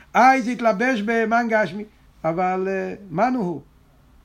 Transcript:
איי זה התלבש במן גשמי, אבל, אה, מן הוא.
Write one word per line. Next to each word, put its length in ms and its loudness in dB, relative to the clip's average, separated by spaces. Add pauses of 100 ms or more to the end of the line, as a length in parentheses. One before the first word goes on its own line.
(140)
איי 280 6
זה 80 -4
התלבש 560 0
במן 440 0
גשמי, 340 -2 (400)
אבל, 460 -2
אה, 240 -6 (160)
מן 240 0
הוא. 260 -4 (640)